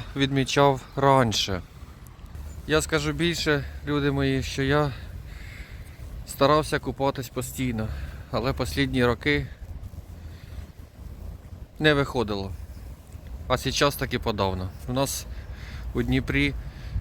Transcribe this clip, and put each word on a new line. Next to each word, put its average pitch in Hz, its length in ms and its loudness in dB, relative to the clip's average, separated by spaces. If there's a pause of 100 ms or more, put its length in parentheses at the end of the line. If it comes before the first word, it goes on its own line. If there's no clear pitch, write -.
(160)
відмічав 139 680 6 (140)
раніше. 123 680 6 (1080)
Я 151 140 4
скажу 151 320 0
більше, 151 500 2 (240)
люди 143 240 2
мої, 135 320 2
що - 200 -2
я 143 280 4 (1400)
старався 147 520 4
купатись 135 500 -2
постійно, 123 580 -2 (440)
але 123 260 0
останні 131 480 2
роки 139 420 2 (2250)
не 151 140 6
виходило. 107 580 2 (960)
А 127 100 4
зараз 139 380 2
таки 123 240 -2
подавно. 95 500 0 (180)
У 123 60 -2
нас 131 320 0 (680)
у 123 80 2
Дніпрі 135 520 2 (480)